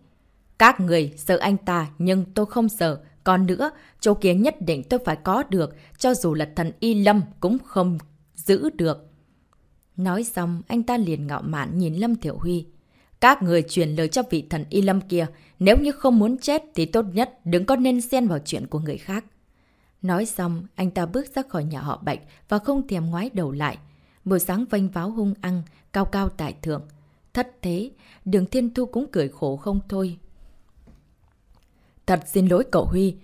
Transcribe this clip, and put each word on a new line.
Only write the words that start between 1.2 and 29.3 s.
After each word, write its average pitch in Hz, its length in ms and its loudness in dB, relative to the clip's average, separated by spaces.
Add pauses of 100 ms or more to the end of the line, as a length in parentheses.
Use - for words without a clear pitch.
anh 202 200 2
ta 170 400 -2
nhưng 185 360 2
tôi 208 120 0
không 226 240 0
sợ. 156 320 -2 (220)
Còn 185 220 4
nữa, 247 260 0 (280)
chỗ 208 140 4
kia 202 200 2
nhất 233 280 2
định 160 220 -4
tôi 247 220 0
phải 156 100 0
có 196 340 -2
được, 170 260 -2 (220)
cho 254 160 2
dù 175 200 0
là 151 220 -2
thần 165 240 -4
Y 226 140 2
Lâm 208 280 4 (180)
cũng 208 260 0
không 180 320 0 (380)
giữ 233 340 0
được." 160 380 -2 (920)
Nói 185 260 -2
xong, 175 440 -6
anh 233 160 -2
ta 240 140 -2
liền 160 300 -2
ngạo 139 140 -6
mạn 156 360 -4
nhìn 165 180 0
Lâm 233 200 0
Thiểu 165 220 -6
Huy. 175 280 -2 (560)
"Các 262 220 6
người 170 260 4
truyền 165 200 0
lời 156 180 -2
cho 160 220 0
vị 160 200 -4
thần 156 200 -4
Y 202 120 0
Lâm 190 200 2
kia, 175 260 -2 (320)
nếu 196 180 8
như 285 140 0
không 254 280 4
muốn 233 180 2
chết 302 260 -2 (120)
thì 160 100 0
tốt 226 280 0
nhất 240 320 -2
đừng 175 200 2
có 269 100 2
nên 247 260 2
xen 247 260 0
vào 165 180 0
chuyện - 220 -8
của 151 120 -4
người 156 180 -6
khác." 202 280 -8 (760)
Nói 185 240 0
xong, 175 500 -4
anh 185 160 -2
ta 180 140 -2
bước 247 300 -6
ra 277 140 -4
khỏi 151 140 -4
nhà 151 180 -6
họ 147 240 -6
Bạch 147 140 -4 (300)
và 208 100 0
không 277 280 -2
thèm 170 180 -2
ngoái 175 280 -4
đầu 165 180 -4
lại. 143 260 -4 (480)
Buổi 185 140 2
sáng 190 260 -2
vênh 196 240 0
váo 180 220 -6
hung 208 300 -2
ăn, 180 200 -4 (320)
cao 196 120 0
cao 196 240 -2
tại - 320 -8
thượng. 147 260 -6 (460)
Thất 247 280 -6
thế, 190 300 -4 (340)
Đường 185 200 2
Thiên 240 280 -2
Thu 254 120 -2
cũng 247 260 -4
cười 143 180 0
khổ 139 280 -4